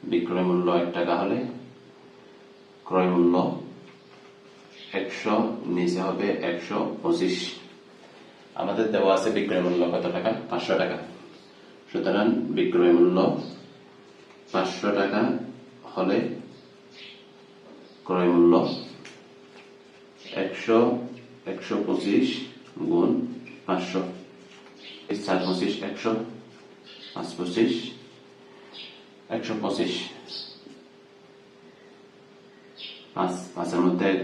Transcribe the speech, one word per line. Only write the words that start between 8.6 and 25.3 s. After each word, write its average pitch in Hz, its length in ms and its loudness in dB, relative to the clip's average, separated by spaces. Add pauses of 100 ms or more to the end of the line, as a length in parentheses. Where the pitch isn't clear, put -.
আমাদের 107 340 2
দেওয়া 98 220 6
আছে 104 200 2
বিক্রয় 92 300 2
মূল্য 87 160 2 (120)
কত - 100 -2 (120)
টাকা? 185 140 0 (200)
পাঁচশো 175 320 0
টাকা। - 140 -2 (920)
সুতরাং 98 360 2 (300)
বিক্রয় 175 420 6
মূল্য 180 200 6 (1300)
পাঁচশো 95 360 -2 (120)
টাকা 101 200 2 (760)
হলে 95 240 2 (1900)
ক্রয় 90 280 2
মূল্য 85 200 8 (1900)
একশো, 113 360 2 (720)
একশো - 220 -6 (120)
পঁচিশ - 400 2 (640)
গুণ 120 200 4 (560)
পাঁচশো, 98 340 -2 (1120)
এই 104 60 -2 (100)
চার 92 200 2